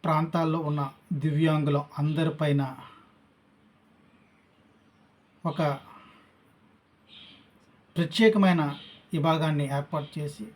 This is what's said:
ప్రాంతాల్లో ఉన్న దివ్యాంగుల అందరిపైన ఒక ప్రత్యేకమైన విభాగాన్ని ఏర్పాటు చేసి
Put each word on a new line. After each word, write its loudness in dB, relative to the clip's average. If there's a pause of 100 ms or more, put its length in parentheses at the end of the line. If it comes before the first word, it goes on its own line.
ప్రాంతాల్లో 0
ఉన్న -2 (300)
దివ్యాంగుల 0 (200)
అందరిపైన 0 (2750)
ఒక -4 (2250)
ప్రత్యేకమైన 4 (520)
విభాగాన్ని 2 (100)
ఏర్పాటు -6 (100)
చేసి -10